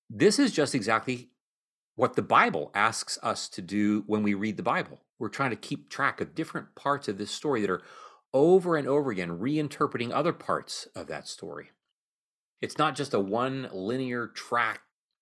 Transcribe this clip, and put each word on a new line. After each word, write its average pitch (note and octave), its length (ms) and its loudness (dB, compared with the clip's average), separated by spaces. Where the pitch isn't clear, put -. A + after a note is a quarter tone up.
This D#3 300 4
is C4+ 120 4
just D3 220 2
exactly A2+ 560 0
what A#2+ 200 2
the - 80 2
Bible A#2+ 500 4
asks - 480 0
us A2 280 -2
to - 120 -10
do G#2 460 2
when G#2+ 160 0
we G#2 100 2
read G2+ 240 -2
the G#2 60 -6
Bible. C#3+ 380 -4
We're A2 100 -6
trying C3+ 220 -2
to G#2+ 40 -4
keep - 360 -10
track C3+ 300 -2
of - 120 -6
different - 400 -8
parts C#3 340 -2
of G2+ 120 -2
this G#2 100 -6
story C3+ 320 -2
that G2 80 2
are F2+ 140 0
over E3+ 440 6
and C3+ 100 -2
over C#3 240 2
again F2 260 -2
reinterpreting C3 720 -2
other D3 220 2
parts - 640 -6
of E2+ 120 -10
that D2+ 200 -8
story. - 420 -12
It's - 160 -6
not D3+ 180 2
just C#3+ 180 -4
a A2+ 60 4
one B2 520 -2
linear A#2+ 560 -4
track A#2 540 -2